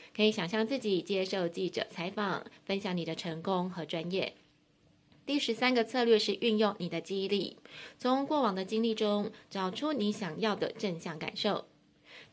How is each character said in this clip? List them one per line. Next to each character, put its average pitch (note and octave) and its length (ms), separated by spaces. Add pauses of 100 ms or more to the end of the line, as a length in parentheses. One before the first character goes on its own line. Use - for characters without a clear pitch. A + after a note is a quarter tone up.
(140)
可 - 80
以 G#3+ 80
想 G3 180
象 A3 200
自 C4+ 100
己 G3 240
接 F#3+ 220
受 F#3 240
记 F3+ 220
者 - 200
采 F3 220
访， G3+ 340 (200)
分 G3 120
享 F#3+ 200
你 D#3+ 80
的 D#3+ 100
成 E3 260
功 F#3 280
和 F3 160
专 E3+ 260
业。 F3+ 220 (920)
第 C#4+ 140
十 A#3 140
三 B3+ 200
个 A#3 120
策 B3 180
略 A3+ 160
是 G#3+ 220
运 A3+ 160
用 G#3 220
你 F3 100
的 E3+ 100
记 F#3+ 240
忆 F#3+ 60
力， G3+ 280 (400)
从 C4 280
过 D4 160
往 G#3 120
的 F#3+ 120
经 A3 180
历 A3+ 100
中 G#3 380 (180)
找 F#3 220
出 D4+ 220
你 G#3 180
想 E3+ 300
要 G#3+ 120
的 - 200
正 F3 260
向 D#3+ 180
感 D#3 200
受。 - 280 (680)